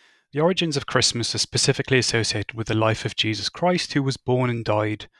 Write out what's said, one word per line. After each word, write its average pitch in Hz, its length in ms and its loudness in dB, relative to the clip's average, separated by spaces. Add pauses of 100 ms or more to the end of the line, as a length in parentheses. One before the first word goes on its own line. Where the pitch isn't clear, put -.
(320)
the 139 80 -6
origins 170 380 2
of - 80 -6
Christmas 117 500 0
are 107 40 -2
specifically - 580 0
associated 117 580 0
with 113 120 -4
the 113 60 0
life 110 300 2
of - 140 -6
Jesus - 320 -2
Christ, 180 420 -2
who 143 100 0
was 135 140 -2
born 123 340 0
and 117 140 -2
died 107 460 -2 (100)